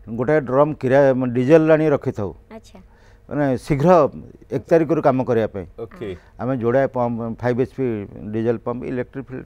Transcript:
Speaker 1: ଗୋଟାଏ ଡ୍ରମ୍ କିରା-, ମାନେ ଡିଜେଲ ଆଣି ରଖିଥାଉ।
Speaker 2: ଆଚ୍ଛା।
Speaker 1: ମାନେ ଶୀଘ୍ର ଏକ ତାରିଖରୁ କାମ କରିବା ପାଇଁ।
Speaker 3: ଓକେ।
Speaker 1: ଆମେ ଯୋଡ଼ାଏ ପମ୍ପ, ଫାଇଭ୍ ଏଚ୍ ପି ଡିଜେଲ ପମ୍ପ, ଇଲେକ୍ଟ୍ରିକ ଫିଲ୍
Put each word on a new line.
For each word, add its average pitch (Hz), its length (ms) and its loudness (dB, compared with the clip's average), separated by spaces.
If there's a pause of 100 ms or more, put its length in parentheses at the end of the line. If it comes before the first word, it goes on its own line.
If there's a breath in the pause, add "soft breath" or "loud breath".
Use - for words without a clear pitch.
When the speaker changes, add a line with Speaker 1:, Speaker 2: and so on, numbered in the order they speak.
Speaker 1:
ଗୋଟାଏ 123 320 0
ଡ୍ରମ୍ 139 340 2
କିରା-, 135 400 2
ମାନେ 127 180 -2
ଡିଜେଲ 156 400 4
ଆଣି 156 160 4
ରଖିଥାଉ। 120 420 -2 (220)
Speaker 2:
ଆଚ୍ଛା। 220 260 -20 (500 soft breath)
Speaker 1:
ମାନେ 139 280 -2
ଶୀଘ୍ର 143 340 0 (600)
ଏକ 127 180 -4
ତାରିଖରୁ 160 340 2
କାମ 131 220 2
କରିବା 113 240 0
ପାଇଁ। 95 180 -12 (120)
Speaker 3:
ଓକେ। 110 380 -12 (240 soft breath)
Speaker 1:
ଆମେ 127 160 -4
ଯୋଡ଼ାଏ 120 300 0
ପମ୍ପ, 120 320 -4 (220)
ଫାଇଭ୍ 120 200 0
ଏଚ୍ 123 160 -4
ପି 135 100 -4 (460)
ଡିଜେଲ 113 240 -2
ପମ୍ପ, 120 280 -8
ଇଲେକ୍ଟ୍ରିକ 131 440 -8
ଫିଲ୍ 131 180 -14